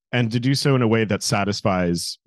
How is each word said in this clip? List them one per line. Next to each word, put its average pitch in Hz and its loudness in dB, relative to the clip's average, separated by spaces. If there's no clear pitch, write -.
and 123 0
to 120 -2
do 131 0
so 135 2
in 127 2
a 113 2
way 113 2
that 95 -2
satisfies 95 -2